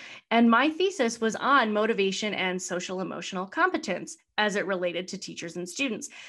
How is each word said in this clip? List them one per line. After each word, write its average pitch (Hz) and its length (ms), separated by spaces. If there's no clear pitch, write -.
and 233 180
my 254 200
thesis 311 500
was 220 160
on 240 360
motivation 208 600
and 185 260
social 185 400
emotional 185 460
competence 320 720
as 208 180
it 170 100
related 180 400
to 190 120
teachers 170 380
and 180 120
students. 240 400